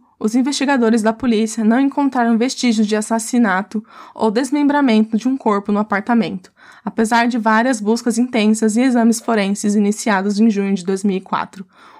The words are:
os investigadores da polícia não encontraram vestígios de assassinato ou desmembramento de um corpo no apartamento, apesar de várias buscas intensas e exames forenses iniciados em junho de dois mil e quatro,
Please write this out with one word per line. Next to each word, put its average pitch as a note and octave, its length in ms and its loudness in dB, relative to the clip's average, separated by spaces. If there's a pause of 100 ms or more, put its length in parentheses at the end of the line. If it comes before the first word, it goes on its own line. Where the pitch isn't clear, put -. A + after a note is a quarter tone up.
(180)
os G#3+ 160 -2
investigadores B3 680 2
da A3 100 2
polícia A3+ 520 -2
não A3+ 160 2
encontraram C4 580 0
vestígios A3+ 480 0
de G#3+ 80 -2
assassinato G#3+ 880 -2 (300)
ou A3 160 0
desmembramento B3+ 880 2
de A3+ 120 -2
um C4 80 -2
corpo G3+ 360 -2
no G3+ 60 0
apartamento, G3+ 760 -2 (320)
apesar A#3 420 0
de A#3+ 120 -2
várias A3 420 0
buscas A3+ 380 -2
intensas A3 580 2
e A#3+ 60 2
exames A#3 380 2
forenses G3+ 540 -2
iniciados G3+ 640 0
em A3+ 120 4
junho G3 240 0
de F3+ 100 -4
dois F#3+ 200 -4
mil G3 120 0
e F#3+ 40 -4
quatro, - 460 -8 (340)